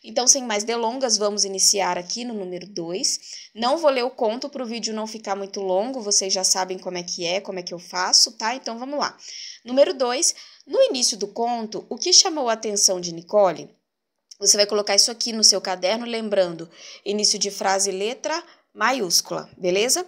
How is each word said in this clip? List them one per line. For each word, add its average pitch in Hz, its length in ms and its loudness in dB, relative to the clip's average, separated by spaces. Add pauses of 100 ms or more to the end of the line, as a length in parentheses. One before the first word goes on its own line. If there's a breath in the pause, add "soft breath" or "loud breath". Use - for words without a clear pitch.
Então, 240 240 0
sem 254 160 4
mais 208 180 -2
delongas, 233 560 -2
vamos 208 260 0
iniciar 190 540 2
aqui 185 260 -8
no 240 80 -8
número 180 360 -8
dois. 190 840 -6
Não 240 240 0
vou 311 140 4
ler 247 140 2
o 262 60 -2
conto 254 380 -2
pro 262 160 -8
vídeo 220 300 -6
não 220 140 -6
ficar 214 260 -6
muito 196 260 -6
longo, 202 400 0
vocês 196 320 0
já 185 120 0
sabem 185 340 0
como 180 180 -8
é 175 60 -6
que 175 240 -6
é, 180 140 0
como 196 180 -8
é 175 60 -8
que 180 100 -10
eu 170 60 -10
faço, 190 520 2
tá? 226 220 -2
Então, 240 240 -8
vamos 277 200 -6
lá. 190 180 -2 (480 loud breath)
Número 269 280 4
dois, 254 440 0 (280 loud breath)
no 349 180 2
início 262 340 2
do 202 100 -4
conto, 233 640 -4
o 247 80 -6
que 359 160 -2
chamou 302 360 4
a 226 40 2
atenção 208 480 0
de 175 120 -8
Nicole? 170 560 2 (720)
Você 202 180 4
vai 208 100 4
colocar 202 280 0
isso 202 160 4
aqui 226 220 -6
no 220 100 0
seu 208 180 6
caderno, 190 460 -2
lembrando, 196 640 0 (340 loud breath)
início 208 340 0
de 196 120 -2
frase, 196 400 0
letra 247 500 -4 (320 loud breath)
maiúscula, 208 840 -2
beleza? 208 520 2